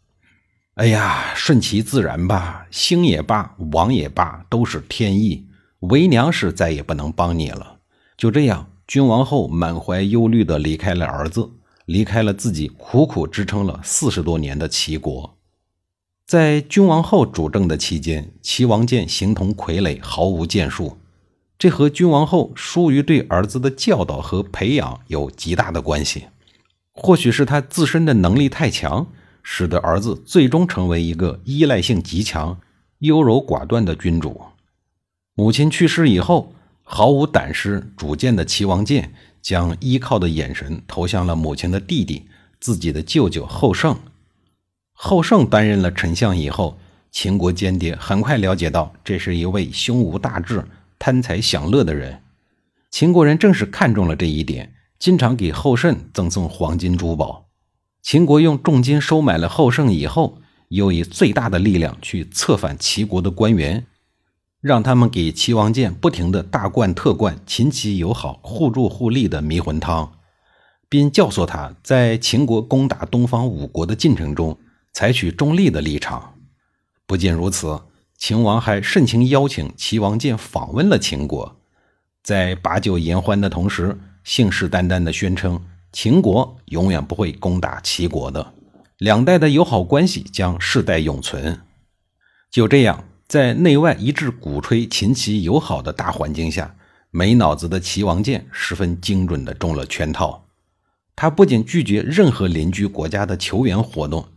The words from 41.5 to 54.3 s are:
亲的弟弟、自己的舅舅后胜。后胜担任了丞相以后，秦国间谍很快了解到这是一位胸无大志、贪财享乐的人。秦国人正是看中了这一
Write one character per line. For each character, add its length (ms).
亲 160
的 80
弟 240
弟、 240
自 160
己 160
的 100
舅 280
舅 160
后 280
胜。 240
后 320
胜 260
担 160
任 160
了 100
丞 220
相 240
以 120
后， 280
秦 280
国 140
间 280
谍 160
很 260
快 160
了 160
解 160
到 240
这 140
是 200
一 80
位 260
胸 300
无 180
大 220
志、 240
贪 220
财 180
享 320
乐 140
的 80
人。 280
秦 220
国 120
人 120
正 160
是 120
看 280
中 160
了 60
这 120
一 160